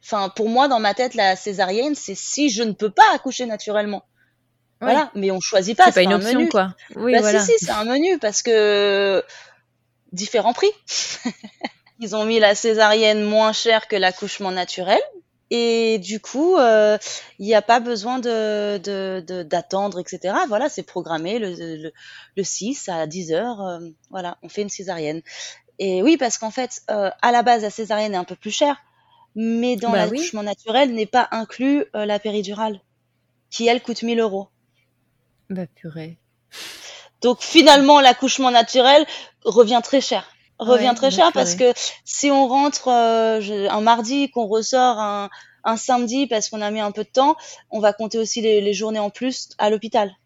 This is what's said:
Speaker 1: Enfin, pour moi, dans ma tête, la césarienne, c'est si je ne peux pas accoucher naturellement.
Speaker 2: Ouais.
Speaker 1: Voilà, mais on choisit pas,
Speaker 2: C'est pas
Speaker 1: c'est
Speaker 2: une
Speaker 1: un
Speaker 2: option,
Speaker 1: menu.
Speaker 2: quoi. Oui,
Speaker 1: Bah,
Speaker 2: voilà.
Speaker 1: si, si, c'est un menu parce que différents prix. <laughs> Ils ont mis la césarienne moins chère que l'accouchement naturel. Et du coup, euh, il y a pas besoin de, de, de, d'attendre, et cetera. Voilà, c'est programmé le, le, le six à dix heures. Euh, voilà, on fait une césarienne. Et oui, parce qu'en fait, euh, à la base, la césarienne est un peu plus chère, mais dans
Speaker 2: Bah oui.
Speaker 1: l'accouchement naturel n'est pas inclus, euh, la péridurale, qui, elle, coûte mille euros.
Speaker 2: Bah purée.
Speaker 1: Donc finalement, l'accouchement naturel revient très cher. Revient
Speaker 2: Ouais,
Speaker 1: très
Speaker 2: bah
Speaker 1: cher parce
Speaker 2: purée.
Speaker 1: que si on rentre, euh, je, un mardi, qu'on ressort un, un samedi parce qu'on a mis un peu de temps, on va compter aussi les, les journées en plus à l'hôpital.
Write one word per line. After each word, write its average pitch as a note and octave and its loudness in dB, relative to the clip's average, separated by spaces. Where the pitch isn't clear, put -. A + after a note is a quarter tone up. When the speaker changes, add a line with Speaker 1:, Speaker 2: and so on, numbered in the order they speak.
Speaker 1:
Enfin, G3 -4
pour G#3+ -2
moi, B3+ 2
dans C4 2
ma G#3 0
tête, B3 -2
la G3 2
césarienne, G3+ -2
c'est G3 -10
si C#4+ -2
je A3 -2
ne A3 -2
peux G#3 -4
pas F4+ 2
accoucher C4 -6
naturellement. G#3 -6
Speaker 2:
Ouais. A#3 -4
Speaker 1:
Voilà, C#4+ 2
mais G3 -2
on F#3+ -2
choisit F#3+ -2
pas, - 6
Speaker 2:
C'est G#3+ 6
pas - -2
Speaker 1:
c'est F3+ 6
Speaker 2:
une F#3+ 2
Speaker 1:
un - 2
Speaker 2:
option, A3+ 0
Speaker 1:
menu. E4+ 2
Speaker 2:
quoi. F#3+ 0
Oui, A#3 -2
Speaker 1:
Bah, A#3 6
Speaker 2:
voilà. G#3+ 2
Speaker 1:
si, G3+ 0
si, - -6
c'est - -4
un G#3+ -4
menu D4+ 0
parce G#3 -4
que G3+ 2
différents G#3 -2
prix. G4 2
<laughs> - -12
Ils G#3+ -8
ont G#3+ -2
mis A3+ 2
la G#3 6
césarienne G#3+ 2
moins G#3+ 2
chère A3 0
que G#3+ -4
l'accouchement F#3+ -2
naturel. F#3 -2
Et A3+ 0
du F#3+ -10
coup, E4+ 0
euh, G#3+ 4
il G3 -10
y A3 0
a G#3 4
pas A#3 2
besoin A#3+ -6
de, G#3+ -2
de, F#3+ -8
de, F3+ -10
d'attendre, F3+ -4
et F3 -8
cetera. G3+ -4
Voilà, C#4 -2
c'est - -12
programmé E3 -6
le, F#3+ -8
le, D#3+ -12
le G3 -4
six A3 -8
à E3 -4
dix D#3+ -8
heures. G#3+ -4
Euh, F3+ -8
voilà, F3+ -12
on E3+ -18
fait G#3 -8
une G3+ -6
césarienne. E3 -8
Et F#3 -2
oui, D#4 4
parce B3+ -2
qu'en A3 -8
fait, - -8
euh, G3+ 0
à A#3+ 2
la A#3+ 4
base, A#3+ 4
la G#3 -4
césarienne G#3+ -4
est F#3+ -2
un F3+ -4
peu F3+ -12
plus G#3+ -12
chère, C#4+ 0
mais A#3 -2
dans A#3 -4
Speaker 2:
Bah F#3 2
oui. A3+ -4
Speaker 1:
l'accouchement D4 -6
naturel A3+ 0
n'est A3 -2
pas A#3+ 0
inclus, C4 -2
euh, G#3+ -4
la G#3 -2
péridurale, G#3 -6
qui, A#3 -2
elle, A#3+ 2
coûte A3+ -8
mille A#3 -2
euros. G3 -4
Speaker 2:
Bah F#3 -8
purée. D#3+ -16
Speaker 1:
Donc A#3+ 2
finalement, C#4+ 8
l'accouchement C4 4
naturel B3+ 6
revient A3+ 4
très - 2
cher. G#3+ -4
Revient A#3+ 2
Speaker 2:
Ouais, A#3+ 2
Speaker 1:
très C4+ 0
Speaker 2:
bah - -2
Speaker 1:
cher F4 4
parce A#3+ 0
Speaker 2:
purée. B3 4
Speaker 1:
que - -6
si - -2
on C4+ 2
rentre, C#4 0
euh, A3+ 2
je, G3+ -4
un G#3+ -2
mardi, A#3 0
qu'on A#3 -4
ressort A3 0
un, G3+ -6
un A3+ 0
samedi B3 -2
parce A3 -4
qu'on G#3+ -8
a G#3 -4
mis G#3+ -6
un G#3 -4
peu G#3+ -8
de - -12
temps, C#4 2
on A3 -6
va G#3 4
compter A3 -4
aussi A3 -4
les, G#3 4
les G3+ 0
journées G#3+ -4
en G#3 -2
plus - -8
à G#3 2
l'hôpital. G#3+ -2